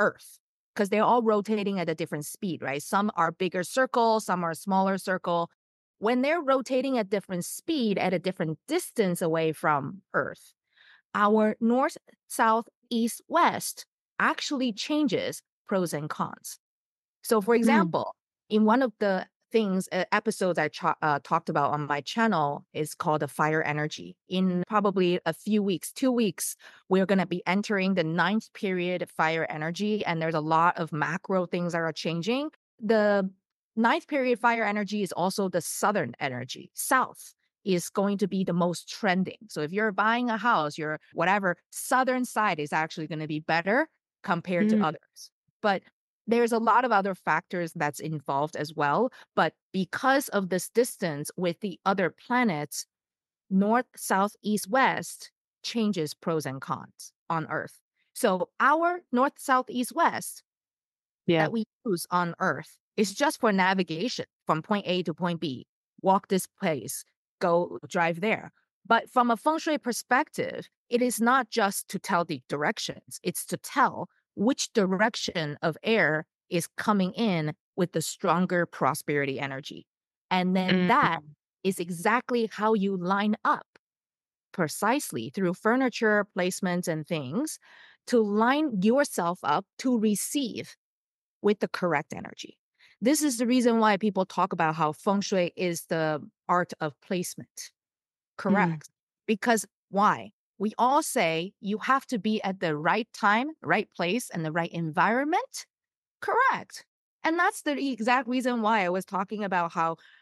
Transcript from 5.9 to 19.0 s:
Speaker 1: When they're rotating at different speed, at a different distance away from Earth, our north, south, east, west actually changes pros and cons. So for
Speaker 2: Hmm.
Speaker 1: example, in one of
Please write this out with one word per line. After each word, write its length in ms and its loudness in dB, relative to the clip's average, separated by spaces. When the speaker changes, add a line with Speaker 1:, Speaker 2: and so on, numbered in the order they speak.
Speaker 1:
When 240 2
they're 200 0
rotating 560 0
at 120 -2
different 360 -2
speed, 520 -2
at 160 0
a 60 2
different 380 -4
distance 540 -2
away 300 0
from 500 -2
Earth, 400 -6
our 460 4
north, 380 2
south, 400 2
east, 380 -2
west 580 0
actually 520 -2
changes 680 -2
pros 260 0
and 160 -4
cons. 500 -10
So 180 2
for 220 2
Speaker 2:
Hmm. 320 4
Speaker 1:
example, 200 -4
in 160 4
one 160 4
of 180 0